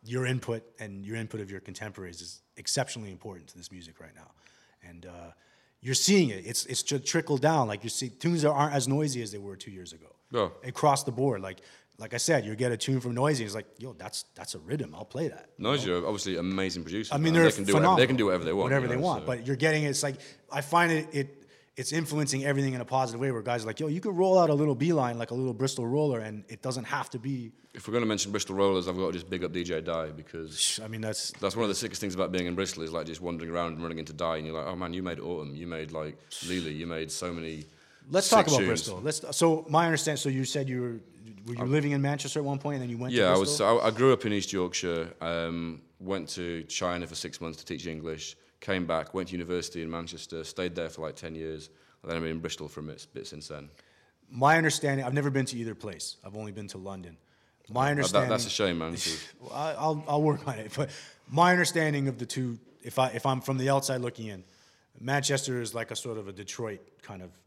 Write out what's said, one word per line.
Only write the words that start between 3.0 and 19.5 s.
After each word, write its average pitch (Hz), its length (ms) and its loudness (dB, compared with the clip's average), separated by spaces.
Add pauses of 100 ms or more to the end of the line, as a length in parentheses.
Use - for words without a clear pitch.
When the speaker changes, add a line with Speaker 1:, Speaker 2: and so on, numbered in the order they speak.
Speaker 1:
important 90 360 -16
to - 80 -20
this 87 160 -16
music 85 260 -18
right 82 160 -20
now. - 160 -20 (520)
And, 87 240 -20
uh, 87 240 -16 (500)
you're 127 140 -2
seeing 185 360 6
it. 95 140 -8
It's, 110 220 -4
it's - 160 -2
tr-, 143 160 0
trickled 156 420 0
down. 151 280 4
Like, 101 140 -4
you 117 80 -6
see, 127 200 -6
tunes 170 320 0
that 151 80 6
aren't 143 240 2
as 131 140 2
noisy 135 340 0
as 104 100 -6
they 104 60 -10
were 98 180 -10
two - 140 -16
years 90 240 -14
ago. 80 200 -20 (160)
Speaker 2:
Yeah. 110 180 2 (160)
Speaker 1:
Across 135 400 4
the 131 80 -4
board. 120 280 0
Like, 95 200 -10 (380)
like 113 140 -12
I 120 60 -4
said, 135 260 4
you 107 100 -4
get 123 180 0
a 113 40 0
tune 135 240 0
from 120 140 -6
Noisy, 131 280 2
it's 101 120 -6
like, 107 120 -8 (120)
"Yo, 120 160 -14
that's, - 300 -10 (100)
that's - 200 -12
a - 40 -10
rhythm. 87 360 -6
I'll 104 120 -14
play 147 220 -4
that." - 280 -12
You - 60 -10
Speaker 2:
Noisy 123 260 2
Speaker 1:
know? 90 140 2
Speaker 2:
are 78 40 -2
obviously 98 300 -2
amazing 90 460 0
producers, 95 280 -6
Speaker 1:
I 147 60 0
mean, 160 160 4
Speaker 2:
man. 165 100 8
Speaker 1:
they're - 80 10
Speaker 2:
They - 60 0
can 98 80 -2
do 101 80 4
whatever, 180 240 8
they 123 60 10
Speaker 1:
phenomenal. 131 40 10
Speaker 2:
can 127 100 4
do 110 100 4
whatever 90 180 4
they 80 80 2
want, 98 120 4
Speaker 1:
Whatever 131 200 4
Speaker 2:
you - 60 0
Speaker 1:
they 123 60 0
Speaker 2:
know, 131 40 0
Speaker 1:
want, 151 220 0
Speaker 2:
so. - 40 -6
Speaker 1:
but 120 200 -4
you're 135 100 0